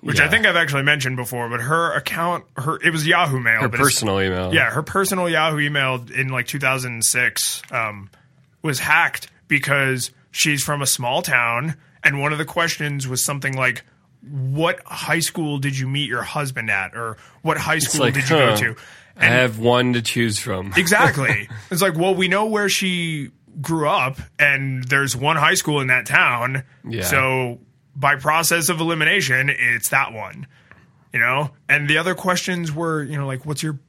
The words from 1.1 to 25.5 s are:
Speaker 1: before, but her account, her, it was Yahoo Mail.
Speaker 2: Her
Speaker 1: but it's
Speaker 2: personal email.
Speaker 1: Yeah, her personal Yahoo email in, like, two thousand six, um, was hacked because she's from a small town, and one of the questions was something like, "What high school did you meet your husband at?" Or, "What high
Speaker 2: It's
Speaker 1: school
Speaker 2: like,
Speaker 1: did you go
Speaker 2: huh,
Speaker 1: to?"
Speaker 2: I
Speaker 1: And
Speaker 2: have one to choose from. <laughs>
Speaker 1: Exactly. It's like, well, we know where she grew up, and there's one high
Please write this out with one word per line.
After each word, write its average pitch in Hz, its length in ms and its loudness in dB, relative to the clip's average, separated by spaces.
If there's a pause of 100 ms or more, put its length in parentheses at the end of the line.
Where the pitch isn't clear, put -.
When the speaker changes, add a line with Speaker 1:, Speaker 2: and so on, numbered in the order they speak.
Speaker 1:
before, 120 340 -6
but 117 120 -4
her 160 320 0
account, 165 520 -4 (100)
her, 143 280 -4
it 170 80 4
was 156 160 -2
Yahoo 165 320 2
Mail. 113 220 2
Speaker 2:
Her 131 80 2
Speaker 1:
but 117 100 -4
it's 139 100 6
Speaker 2:
personal 98 320 0
email. 92 320 0
Speaker 1:
Yeah, 139 180 4
her 143 120 -2
personal 190 460 -2
Yahoo 160 300 0
email 135 540 -2
in, 131 160 -2
like, 123 180 -4
two 143 120 -6
thousand 127 440 -2
six, - 580 -2 (100)
um, 104 380 -6 (520)
was 143 180 -2
hacked 156 500 0 (180)
because 135 640 0 (200)
she's 143 320 0
from 147 180 -2
a 135 60 -2
small 131 340 0
town, 123 540 0 (280)
and 143 180 2
one 147 100 0
of 151 60 -4
the 156 80 -2
questions 147 600 -2
was 127 160 -2
something 135 320 -4
like, 127 280 0 (380)
"What 143 640 -2
high - 340 -4
school 156 380 -4
did 135 200 -2
you 131 100 -4
meet 139 220 -2
your 117 140 -4
husband 131 460 -6
at?" 98 260 -2
Or, 113 220 -8 (240)
"What 156 160 0
high 156 180 0
Speaker 2:
It's 147 180 0
Speaker 1:
school - 120 2
Speaker 2:
like, 117 80 4
Speaker 1:
did 139 160 0
you 160 60 6
go 135 160 6
Speaker 2:
huh, 107 60 4
Speaker 1:
to?" 110 180 0 (440)
Speaker 2:
I - 60 2
Speaker 1:
And - 80 6
Speaker 2:
have 123 240 4
one 123 360 4
to 117 80 0
choose 113 380 0
from. 95 340 -6
<laughs> - 40 4
Speaker 1:
Exactly. 156 720 2 (220)
It's 175 100 0
like, 190 160 2
well, 185 160 2
we 185 140 0
know 196 180 2
where 208 240 0
she 170 600 -2 (300)
grew 151 300 0
up, 135 300 0 (180)
and 135 460 0
there's 135 320 0
one 143 220 2
high 160 180 4